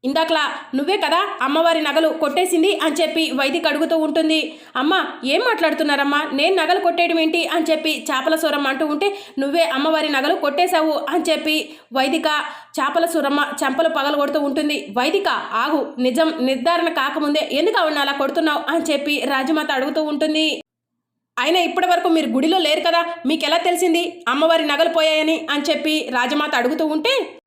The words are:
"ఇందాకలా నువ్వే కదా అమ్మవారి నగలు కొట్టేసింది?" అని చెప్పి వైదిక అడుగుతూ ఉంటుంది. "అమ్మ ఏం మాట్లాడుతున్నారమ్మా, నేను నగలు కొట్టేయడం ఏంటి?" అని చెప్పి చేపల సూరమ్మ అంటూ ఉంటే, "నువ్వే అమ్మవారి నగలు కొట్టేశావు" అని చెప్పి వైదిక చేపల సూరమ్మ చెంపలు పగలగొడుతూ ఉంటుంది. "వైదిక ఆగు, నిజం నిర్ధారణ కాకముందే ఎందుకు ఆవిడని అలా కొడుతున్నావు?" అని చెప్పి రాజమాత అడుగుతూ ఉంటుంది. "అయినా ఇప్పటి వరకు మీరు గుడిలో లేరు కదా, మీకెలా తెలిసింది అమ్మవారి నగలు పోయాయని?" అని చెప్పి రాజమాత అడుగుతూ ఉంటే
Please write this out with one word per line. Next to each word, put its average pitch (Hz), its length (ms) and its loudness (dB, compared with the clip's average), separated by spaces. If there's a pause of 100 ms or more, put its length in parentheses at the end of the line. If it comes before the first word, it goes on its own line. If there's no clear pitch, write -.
"ఇందాకలా 311 480 0 (220)
నువ్వే 294 220 0
కదా 370 460 0
అమ్మవారి 320 400 2
నగలు 311 260 2
కొట్టేసింది?" 349 760 0
అని 302 200 0
చెప్పి 311 320 0
వైదిక 285 320 0
అడుగుతూ 320 320 0
ఉంటుంది. 311 560 0 (220)
"అమ్మ 302 280 2 (200)
ఏం 294 160 2
మాట్లాడుతున్నారమ్మా, 302 920 0
నేను 320 240 2
నగలు 349 240 2
కొట్టేయడం 339 400 2
ఏంటి?" 320 260 0
అని 320 240 0
చెప్పి 311 400 -2
చేపల 285 260 0
సూరమ్మ 285 320 0
అంటూ 285 180 -2
ఉంటే, 392 320 -2 (200)
"నువ్వే 285 240 0
అమ్మవారి 311 460 0
నగలు 285 260 0
కొట్టేశావు" 311 760 0
అని 320 220 0
చెప్పి 311 460 -2 (180)
వైదిక 277 320 0 (540)
చేపల 294 260 2
సూరమ్మ 285 400 0 (180)
చెంపలు 277 240 0
పగలగొడుతూ 285 520 0
ఉంటుంది. 294 460 -2 (120)
"వైదిక 339 300 0 (240)
ఆగు, 262 460 -2
నిజం 254 420 2
నిర్ధారణ 294 480 0
కాకముందే 294 640 -2
ఎందుకు 339 260 2
ఆవిడని 302 220 0
అలా 277 120 0
కొడుతున్నావు?" 294 580 -2
అని 320 220 0
చెప్పి 285 340 -2
రాజమాత 285 460 0
అడుగుతూ 294 300 -2
ఉంటుంది. 302 600 0 (760)
"అయినా 320 220 2
ఇప్పటి 349 260 0
వరకు 359 220 2
మీరు 320 180 2
గుడిలో 285 320 2
లేరు 320 220 2
కదా, 339 240 2 (220)
మీకెలా 311 300 0
తెలిసింది 349 720 0
అమ్మవారి 320 380 2
నగలు 302 220 0
పోయాయని?" 311 600 0
అని 285 200 -2
చెప్పి 311 400 0
రాజమాత 294 440 0
అడుగుతూ 262 320 0
ఉంటే 320 600 -2